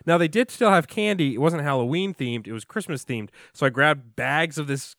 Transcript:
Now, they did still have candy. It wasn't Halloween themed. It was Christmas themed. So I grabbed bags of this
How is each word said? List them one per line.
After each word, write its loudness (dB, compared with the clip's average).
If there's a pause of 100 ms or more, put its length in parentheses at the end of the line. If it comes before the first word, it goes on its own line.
Now, 4
they 4
did 0
still 2
have 4
candy. -2
It -4
wasn't 0
Halloween 0
themed. -6
It -12
was -10
Christmas -8
themed. -8 (220)
So 0
I 2
grabbed 0
bags -2
of -6
this -6